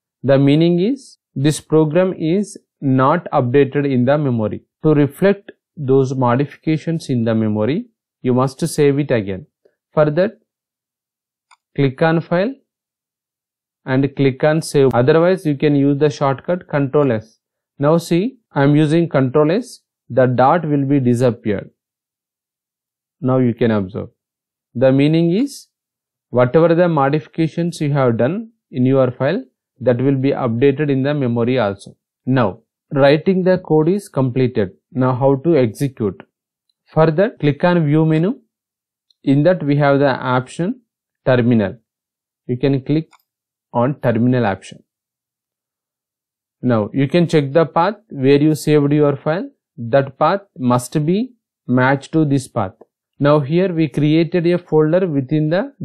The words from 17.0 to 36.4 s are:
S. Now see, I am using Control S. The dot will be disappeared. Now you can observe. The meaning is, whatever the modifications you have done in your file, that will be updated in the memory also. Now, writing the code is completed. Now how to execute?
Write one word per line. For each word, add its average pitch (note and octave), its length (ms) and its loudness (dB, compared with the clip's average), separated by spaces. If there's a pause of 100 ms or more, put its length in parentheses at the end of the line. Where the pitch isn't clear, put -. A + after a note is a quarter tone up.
S. - 260 -10 (400)
Now D3 180 2
see, F3 400 -4 (140)
I C#3+ 120 0
am D3 120 4
using D#3 320 2
Control D3+ 440 0
S. A#3 300 -6 (280)
The B2+ 160 2
dot C3+ 420 2
will C#3+ 180 0
be C#3 140 0
disappeared. A#2+ 720 -2 (1500)
Now C3 160 0
you B2 160 2
can A#2 180 0
observe. F#2+ 380 -6 (640)
The C3 180 2
meaning D#3 400 2
is, B3+ 360 -4 (640)
whatever C#3+ 440 2
the F3 140 2
modifications D#3+ 920 -2
you C#3+ 100 -2
have B2+ 260 0
done F3+ 340 -2 (200)
in B2+ 140 -2
your C3 260 2
file, D#3+ 320 -4 (380)
that A#2+ 180 0
will C3+ 160 0
be C3+ 160 -2
updated C3+ 580 0
in C3 140 -2
the C#3+ 100 -2
memory B2 460 -2
also. G2+ 380 -6 (280)
Now, B2 360 -2 (320)
writing D#3 500 2
the F3+ 140 2
code D#3 320 0
is G3+ 180 -2
completed. B2 640 -2 (240)
Now B2+ 220 0
how C3+ 280 2
to E3 140 2
execute? A#2+ 640 -4 (640)